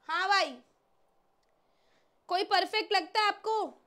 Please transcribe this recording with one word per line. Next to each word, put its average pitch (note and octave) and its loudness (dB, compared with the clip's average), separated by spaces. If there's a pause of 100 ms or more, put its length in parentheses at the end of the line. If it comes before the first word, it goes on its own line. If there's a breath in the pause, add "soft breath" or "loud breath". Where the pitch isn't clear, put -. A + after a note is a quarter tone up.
हाँ F4 -2
भाई, D#4+ 2 (1700)
कोई F4+ 0
परफेक्ट G4 0
लगता F#4+ 0
है G#4 2
आपको? G#4 -4 (120)